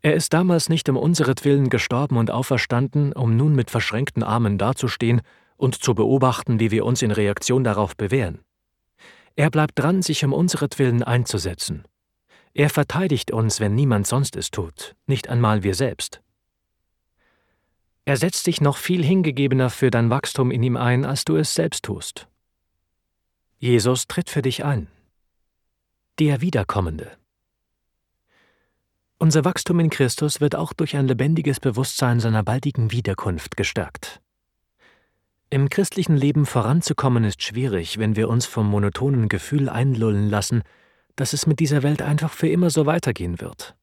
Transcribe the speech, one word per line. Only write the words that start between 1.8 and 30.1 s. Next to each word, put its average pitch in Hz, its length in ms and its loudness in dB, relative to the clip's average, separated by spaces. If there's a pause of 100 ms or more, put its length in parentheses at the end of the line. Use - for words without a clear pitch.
und 113 120 2
auferstanden, 131 840 0
um 113 240 0
nun 147 200 4
mit 123 160 0
verschränkten 113 500 -2
Armen 107 380 0
dazustehen 120 640 0 (360)
und - 240 -2
zu 120 140 2
beobachten, 120 640 2
wie 113 100 2
wir 107 160 0
uns 120 160 0
in 117 80 0
Reaktion 107 540 0
darauf 104 320 0
bewähren. 104 460 -2 (920)
Er 151 140 2
bleibt 151 300 0
dran, 170 240 2
sich - 200 -2
um 135 80 2
unseretwillen 135 680 0
einzusetzen. 98 840 -2 (680)
Er 147 160 2
verteidigt 147 640 0
uns, 113 280 0
wenn 104 140 0
niemand 117 320 2
sonst 135 300 -2
es 98 160 -6
tut, - 440 -10 (120)
nicht 139 220 -2
einmal 107 340 2
wir 95 100 0
selbst. - 480 -4 (1800)
Er 139 120 0
setzt 175 260 -2
sich 170 180 0
noch 143 160 2
viel 180 260 -2
hingegebener 139 680 2
für - 180 0
dein 117 220 2
Wachstum 127 400 0
in 123 100 0
ihm 120 160 0
ein, 123 280 2
als 139 200 -4
du 156 120 0
es 156 180 -2
selbst 160 300 -4
tust. - 420 -10 (1300)
Jesus 123 500 2
tritt - 220 -4
für 147 120 -2
dich 127 240 -2
ein. 117 220 -2 (1300)
Der 143 220 2
Wiederkommende. 95 680 -2 (2000)
Unser 156 260 4
Wachstum 180 340 0
in 165 100 4
Christus 143 520 0